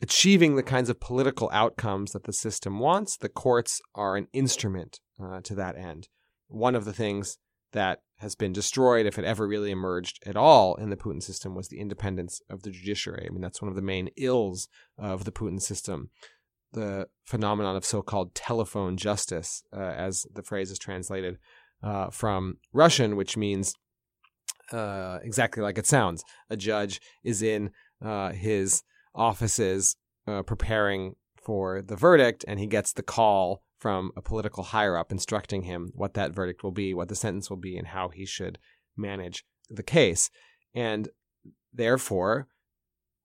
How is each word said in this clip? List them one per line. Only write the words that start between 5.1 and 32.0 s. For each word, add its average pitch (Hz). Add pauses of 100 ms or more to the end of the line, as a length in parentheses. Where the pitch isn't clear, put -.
uh, 92
to 101
that 92
end. 85 (400)
One 120
of 107
the 104
things 101 (340)
that 95 (160)
has 107
been 98
destroyed, 117
if 101
it 92
ever 104
really 104
emerged 92
at 98
all 117
in 107
the 98
Putin 92
system, 95
was 95
the -
independence 95 (100)
of 95
the 104
judiciary. 92
I 87
mean, 92
that's 90
one 104
of 92
the 98
main 95
ills 117 (300)
of 95
the 104
Putin 98
system, 90 (600)
the 101 (160)
phenomenon 104
of 92
so-called 98
telephone 101
justice, 92 (120)
uh, 98
as 92
the 104
phrase 95
is 98
translated, 92 (440)
uh, 98
from 95 (140)
Russian, 127
which 98
means, 101 (960)
uh, 98
exactly 117
like 101
it 104
sounds. 98 (240)
A 110
judge 101 (220)
is 107
in, 107 (340)
uh, 101
his 95 (320)
offices, 107 (300)
uh, 101
preparing 101 (280)
for 95
the 98
verdict, 143